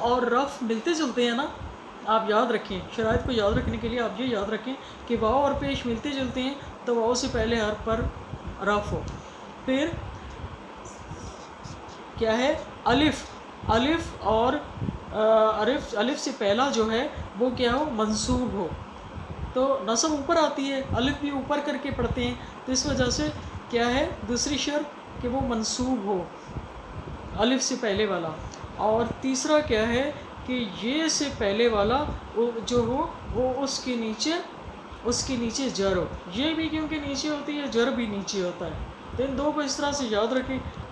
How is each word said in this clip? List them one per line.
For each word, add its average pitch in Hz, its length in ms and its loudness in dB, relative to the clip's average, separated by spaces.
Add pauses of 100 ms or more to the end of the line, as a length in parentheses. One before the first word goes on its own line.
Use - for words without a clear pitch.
और 240 280 4
रफ 269 340 2
मिलते 226 300 2
जुलते 247 320 2
हैं 233 100 2
ना, 285 160 0 (580)
आप 170 200 4
याद 226 220 4
रखें, 202 280 -2 (160)
शराइत 233 300 2
को 269 60 0
याद 220 220 4
रखने 226 240 0
के 226 120 -2
लिए 240 120 0
आप 196 180 -2
ये 262 80 0
याद 202 220 0
रखें 220 260 -4 (320)
कि 240 100 2
वाओ 226 240 4
और 277 140 4
पेश 277 300 -2
मिलते 240 260 -2
जुलते 262 300 -2
हैं, 269 140 -2 (300)
तो 240 100 2
वाओ 233 200 4
से 254 140 0
पहले 233 320 2
हर्फ 208 260 -2
पर 226 120 2 (640)
रफ 208 280 2
हो। - 120 -2 (600)
फिर 294 320 2 (2250)
क्या 220 160 4
है? 262 200 4 (340)
अलिफ, 269 380 4 (440)
अलिफ 277 540 2
और, 226 320 4
अ, - 640 -4 (420)
अलिफ, 254 340 0
अलिफ 233 220 2
से - 160 -2
पहला 226 380 4
जो 220 160 4
है 233 220 2 (280)
वो 247 140 4
क्या 240 220 2
हो? 285 120 2 (100)
मंसूब 214 600 2
हो, 180 140 -2 (840)
तो 262 300 2
नसब 233 280 2
ऊपर 302 240 2
आती 285 260 4
है, 269 180 0 (140)
अलिफ 277 260 2
भी 285 120 0
ऊपर 269 280 0
करके 285 300 -2
पढ़ते 240 320 0
हैं, - 420 -4
तो 254 60 -2
इस 254 160 2
वजह 254 240 4
से 302 180 0 (420)
क्या 233 160 4
है 262 180 2 (220)
दूसरी 247 320 0
शर्त - 600 -4
कि 254 60 -2
वो 254 200 0
मंसूब 233 600 0
हो 185 180 0 (1120)
अलिफ 247 220 4
से 262 160 0
पहले 214 280 2
वाला। 170 280 0 (480)
और 220 260 4 (140)
तीसरा 285 400 4
क्या 226 260 4
है 240 160 4 (440)
कि 254 60 0 (260)
ये 294 300 2
से 302 220 0
पहले 220 380 2
वाला 214 280 4 (380)
वो 233 160 2 (100)
जो 240 220 2
हो 269 260 0 (240)
वो 247 160 2 (140)
उसके 262 340 -2
नीचे, 226 420 0 (680)
उसके 240 320 0
नीचे 233 340 0
जर 190 260 2
हो, 160 100 0 (240)
ये 277 220 0
भी 320 160 0
क्योंकि 311 300 -2
नीचे 285 280 -4
होती 294 300 -2
है 285 140 -4
जर 233 200 4
भी 233 160 0
नीचे 202 340 -2
होता 175 240 -2
है, 156 140 -6 (380)
तो 240 60 2
इन 269 120 -2
दो 285 160 2
को 302 100 0
इस 277 160 -2
तरह 285 140 0
से 277 160 -2
याद 214 260 2
रखें, 254 260 0 (320)